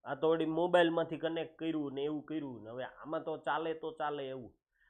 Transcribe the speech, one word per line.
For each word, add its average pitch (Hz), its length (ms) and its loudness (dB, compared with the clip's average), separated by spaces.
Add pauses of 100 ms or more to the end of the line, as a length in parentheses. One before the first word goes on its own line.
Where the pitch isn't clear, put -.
આ 127 100 -4
તો 160 160 4
વળી 160 160 4
મોબાઈલમાંથી 165 720 4
કનેક્ટ 160 400 -2
કર્યું 156 340 -2
ને 139 120 -2
એવું 151 180 -2
કર્યું 139 420 -8
ને, 110 60 -12
હવે 123 140 -8
આમાં 143 400 -8
તો 160 120 -4
ચાલે 156 380 -2
તો 160 160 -6
ચાલે 147 380 -4
એવું, 127 260 -10 (360)